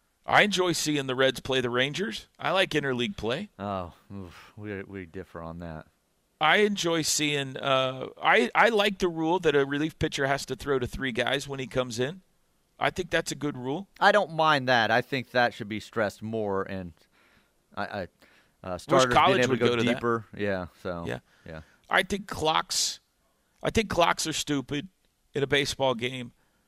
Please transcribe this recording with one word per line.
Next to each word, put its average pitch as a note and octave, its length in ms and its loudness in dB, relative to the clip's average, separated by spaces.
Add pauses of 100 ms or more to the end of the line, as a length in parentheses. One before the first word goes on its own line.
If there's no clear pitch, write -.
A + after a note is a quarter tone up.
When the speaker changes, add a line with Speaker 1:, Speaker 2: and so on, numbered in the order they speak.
(260)
Speaker 1:
I C#3+ 180 6
enjoy F3+ 300 2
seeing D3 340 -2
the B2+ 80 -2
Reds C3 240 2
play C3 220 -2
the A#2+ 80 -2
Rangers. D3 580 -2 (120)
I C#3+ 120 -2
like F#3 200 0
interleague B2+ 460 -2
play. C#3 320 -4 (100)
Speaker 2:
Oh, F#2+ 340 -6 (200)
oof, F#2 440 -16
we, G#2 260 -8
we G2 220 -12
differ E2+ 360 -14
on E2 180 -10
that. E2 260 -10 (560)
Speaker 1:
I D#3+ 160 6
enjoy F#3 460 2
seeing, C#3+ 540 -2
uh, C3 500 0 (140)
I, G#3+ 340 4
I G3 140 6
like G#3 300 2
the F#3 100 0
rule D#3+ 300 0
that D#3+ 160 2
a C#3 100 6
relief C#3+ 340 -4
pitcher D3 260 -2
has C3+ 220 0
to C3 80 -6
throw C#3 240 -2
to A#2+ 80 -2
three B2+ 240 -4
guys B2 360 -2
when C#3 120 -8
he C3 80 -6
comes B2+ 320 -4
in. D#3+ 220 -4 (580)
I - 120 0
think F3+ 180 -8
that's E3 240 -2
a - 20 -8
good C#3 220 -6
rule. C3+ 300 -6 (120)
Speaker 2:
I G#3 140 6
don't F#3 200 2
mind D3+ 360 2
that. A#2 200 4
I A#2 120 4
think B2+ 300 -6
that A#2+ 220 2
should A2 140 -10
be G#2 140 -6
stressed - 400 -4
more, G#2+ 420 -2
and F#2 300 -8 (840)
I, G2+ 80 -6
I, G2 240 -8 (560)
uh, F#2 100 -8
Speaker 1:
Wish F2 100 -8
Speaker 2:
starters C3 300 4
Speaker 1:
college D#3 220 6
Speaker 2:
being B2+ 80 4
able B2 80 2
Speaker 1:
would A#2+ 80 2
Speaker 2:
to A#2+ 60 2
go A#2+ 60 6
Speaker 1:
go A#2+ 60 2
to A#2 60 2
that. A#2+ 120 2
Speaker 2:
deeper. A#2 300 -2 (120)
Yeah, F#2+ 300 -2 (140)
so, F2 260 -8
Speaker 1:
Yeah. B2 120 -6 (260)
Speaker 2:
yeah. D#2+ 160 -14 (280)
Speaker 1:
I F#3 140 4
think F#3+ 240 -6
clocks, - 720 -2 (600)
I - 80 0
think G#3 200 0
clocks E3+ 380 2
are D#3 60 -4
stupid C#3+ 540 -4 (460)
in C#3 100 0
a C3+ 40 -2
baseball C#3 460 0
game, B2 380 -6 (360)